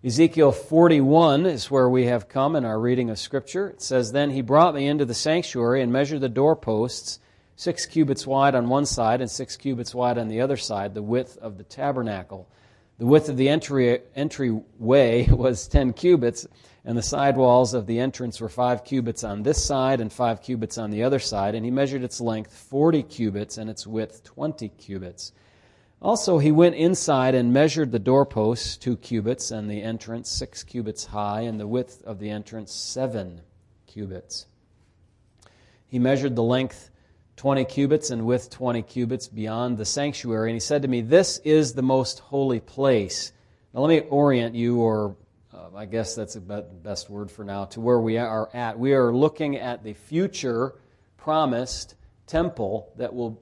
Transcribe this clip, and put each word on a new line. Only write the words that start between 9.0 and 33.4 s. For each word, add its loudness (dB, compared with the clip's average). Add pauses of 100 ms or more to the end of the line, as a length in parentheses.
and -6
six -10
cubits -8
wide 0
on -4
the -4
other 0
side, -6
the -8
width -4
of -14
the -20
tabernacle. -6 (500)
The -2
width 6
of -4
the 4
entry, 2 (160)
entryway 2
<laughs> 6
was 2
ten 2
cubits, 2 (380)
and -4
the -4
side 0
walls 6
of -2
the -2
entrance -6
were -8
five -2
cubits -4
on -6
this 0
side 0
and -6
five -2
cubits -6
on -6
the -2
other 2
side, -2
and -6
he -4
measured -2
its -10
length -4
forty 0
cubits -4
and -10
its -14
width -8
twenty -8
cubits. -14 (680)
Also 2
he 4
went 6
inside 2
and 2
measured 2
the 0
doorposts 2
two -4
cubits -6
and -8
the -8
entrance -10
six -10
cubits -8
high -4
and -6
the -8
width -6
of -14
the -10
entrance -12
seven -8 (440)